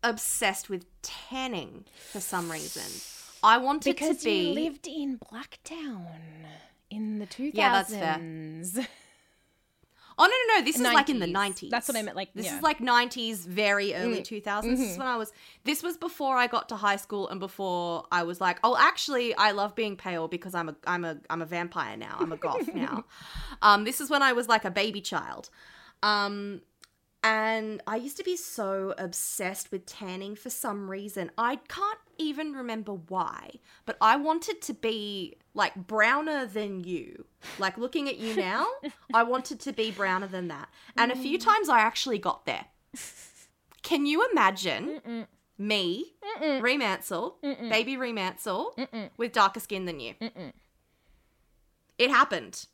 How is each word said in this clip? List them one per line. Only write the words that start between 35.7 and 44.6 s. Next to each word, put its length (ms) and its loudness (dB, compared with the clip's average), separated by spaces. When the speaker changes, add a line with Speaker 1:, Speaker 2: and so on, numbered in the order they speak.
Speaker 1:
browner 720 2
than 380 -6
you. 420 -8
Like, 180 -2
looking 320 -2
at 100 -4
you 180 -2
now, 320 0
Speaker 2:
<laughs> 220 -16
Speaker 1:
I 120 8
wanted 360 -2
to 120 -6
be 180 -2
browner 380 -2
than 200 -6
that. 200 -10
And 140 4
a 60 0
few 220 -2
Speaker 2:
Mm. 60 -4
Speaker 1:
times 240 6
I 120 8
actually 380 2
got 280 -2
there. 200 -4
Can 240 2
you 240 4
imagine 760 2